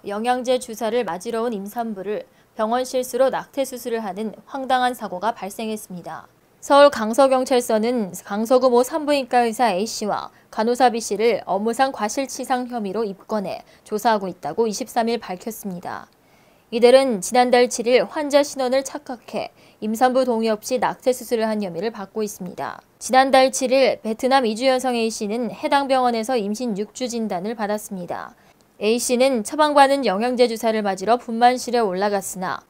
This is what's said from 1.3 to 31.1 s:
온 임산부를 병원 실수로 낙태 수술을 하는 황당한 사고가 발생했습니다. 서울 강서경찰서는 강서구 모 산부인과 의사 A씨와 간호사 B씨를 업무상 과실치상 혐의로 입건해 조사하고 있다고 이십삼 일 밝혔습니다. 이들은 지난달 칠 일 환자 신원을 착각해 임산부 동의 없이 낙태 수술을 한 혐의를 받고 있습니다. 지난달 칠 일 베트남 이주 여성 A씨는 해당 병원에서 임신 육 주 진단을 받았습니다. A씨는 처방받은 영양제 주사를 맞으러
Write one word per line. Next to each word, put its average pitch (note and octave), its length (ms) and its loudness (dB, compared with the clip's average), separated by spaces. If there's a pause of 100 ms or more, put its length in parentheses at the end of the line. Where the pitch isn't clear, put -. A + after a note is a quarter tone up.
온 A#3+ 100 -4
임산부를 G#3 720 -6 (300)
병원 A#3 280 0
실수로 B3+ 460 0
낙태 F#3 360 -4
수술을 A#3+ 380 -6
하는 G3+ 300 -6 (140)
황당한 B3+ 480 0
사고가 G3+ 400 -6
발생했습니다. F#3+ 920 -10 (320)
서울 C#4+ 300 8
강서경찰서는 A#3+ 1200 2 (120)
강서구 B3 460 2
모 A#3+ 100 6
산부인과 C#4 600 0
의사 A#3 320 2
A씨와 F#3+ 580 -4 (180)
간호사 A#3+ 400 2
B씨를 A3 560 0
업무상 A#3 460 0
과실치상 B3+ 800 -4
혐의로 G#3+ 340 -4
입건해 G3 580 -6 (220)
조사하고 G#3+ 440 0
있다고 F3 380 -4
이십삼 A3+ 440 -2
일 A#3 100 -2
밝혔습니다. F3+ 880 -10 (640)
이들은 A#3+ 520 6
지난달 B3 480 4
칠 A3 180 -6
일 A#3+ 160 4
환자 C#4+ 400 0
신원을 C4+ 400 -2
착각해 A#3+ 680 -10 (280)
임산부 B3 460 2
동의 A3+ 240 0
없이 A3 300 -2
낙태 G3 340 0
수술을 A3+ 340 -2
한 A3 160 -2
혐의를 F#3 280 -6
받고 A3 320 -8
있습니다. F3 580 -10 (180)
지난달 C4 540 6
칠 B3+ 180 0
일 C4 300 4
베트남 B3 440 2
이주 A3 200 -2
여성 B3+ 300 2
A씨는 A3+ 560 -2
해당 C#4 360 0
병원에서 B3 480 2
임신 G#3+ 420 -2
육 G#3 160 -6
주 B3+ 140 -6
진단을 A3 480 -4
받았습니다. G3 800 -8 (460)
A씨는 A#3+ 640 2
처방받은 C#4+ 600 4
영양제 A#3 440 2
주사를 A3 320 -2
맞으러 G3 340 0